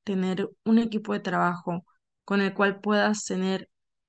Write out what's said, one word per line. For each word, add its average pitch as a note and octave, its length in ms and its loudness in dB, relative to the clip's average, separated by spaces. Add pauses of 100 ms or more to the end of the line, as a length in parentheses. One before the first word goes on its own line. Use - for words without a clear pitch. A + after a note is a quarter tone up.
tener F#3+ 460 -2 (140)
un A3+ 160 4
equipo G#3+ 340 -2
de G3+ 60 -2
trabajo F3 680 -2 (400)
con G3+ 160 2
el G3 120 0
cual G3 280 2
puedas G#3 440 2
tener F#3+ 440 -2 (400)